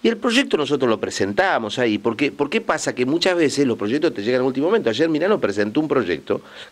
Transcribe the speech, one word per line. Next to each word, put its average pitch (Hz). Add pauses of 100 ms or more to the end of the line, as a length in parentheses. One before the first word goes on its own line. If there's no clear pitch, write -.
Y 226
el 226
proyecto 247
nosotros 135
lo 110
presentamos 107
ahí, 117
porque, 117
¿por 143
qué 220
pasa 156
que 123
muchas 170
veces 143
los 110
proyectos 127
te 101
llegan 123
al 127
último 135
momento? 196
Ayer 131
Mirano 165
presentó 107
un 156
proyecto 101 (300)